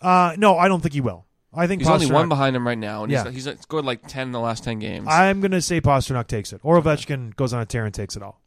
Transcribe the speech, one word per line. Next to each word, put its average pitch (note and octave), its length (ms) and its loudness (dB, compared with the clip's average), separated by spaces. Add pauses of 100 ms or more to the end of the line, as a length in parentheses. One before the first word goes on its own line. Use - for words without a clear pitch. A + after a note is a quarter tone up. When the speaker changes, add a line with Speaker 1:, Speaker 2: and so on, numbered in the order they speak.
Speaker 1:
Uh, F3+ 360 4
no, G3+ 200 6
I F3 100 4
don't F#3 140 0
think D#3 120 -2
he C#3+ 60 -2
will. G2+ 260 -4 (280)
I E3+ 140 0
think F#3 140 -2
Speaker 2:
He's C3+ 80 4
only D#3+ 160 4
Speaker 1:
Pastrnak C3 80 2
Speaker 2:
one D#3+ 160 4
behind C#3 260 2
him B2 100 -2
right A#2+ 120 -2
now, G#2+ 260 -8
and G#2+ 80 -4
Speaker 1:
Yeah. B2 180 0
Speaker 2:
he's, C3 140 -12
he's C#3+ 160 -10
scored, D#3 240 -6
like, B2+ 240 -6
ten C3 200 -8
in B2+ 40 -8
the B2 80 -4
last A2+ 240 -4
ten A#2 160 -6
games. G2+ 300 -8
Speaker 1:
I'm F#3+ 320 4
gonna F#3+ 180 0
say E3 220 -2
Pastrnak C3 460 0
takes G#2+ 260 -8
it, F#2+ 100 -18
or E3 180 4
Ovechkin C#3+ 540 -2
goes B2+ 160 -2
on A#2+ 100 -4
a A2 40 -6
tear A#2 180 -4
and G#2 100 -4
takes G2+ 220 -8
it G2+ 80 -12
all. G2+ 240 -18